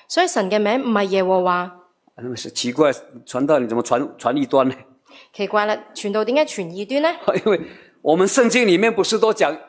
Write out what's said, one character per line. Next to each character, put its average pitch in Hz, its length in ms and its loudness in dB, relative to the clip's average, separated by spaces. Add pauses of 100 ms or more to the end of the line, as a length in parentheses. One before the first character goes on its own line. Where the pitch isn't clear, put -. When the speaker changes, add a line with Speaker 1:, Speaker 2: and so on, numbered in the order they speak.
(100)
Speaker 1:
所 330 140 0
以 - 20 2
神 196 240 0
嘅 214 80 0
名 214 240 0
唔 247 60 -4 (140)
系 190 140 -2
耶 190 60 2
和 185 200 2
华。 180 280 -2 (460)
Speaker 2:
那 120 140 -12
么 120 40 -8
是 - 160 -10
奇 123 220 -4
怪， 143 180 4 (360)
传 135 200 -4
道 147 120 4
你 123 80 0
怎 113 100 -4
么 120 60 0
传， 123 340 0
传 123 180 -2
异 143 120 -2
端 135 200 4
呢？ 131 80 -2 (600)
Speaker 1:
奇 202 120 -4
怪 208 200 0
啦， 214 100 -2 (180)
传 208 160 -6
道 214 140 -2
点 240 100 -2
解 302 120 2
传 175 280 -8
异 196 80 -8
端 269 200 -2
呢？ 320 60 0 (160)
Speaker 2:
<laughs> 185 200 0
因 220 80 2
为 165 80 2 (400)
我 151 160 2
们 185 100 4
圣 233 220 4
经 240 180 2
里 175 120 4
面 226 140 4
不 196 120 0
是 220 140 0
都 220 160 2
讲 156 200 0 (140)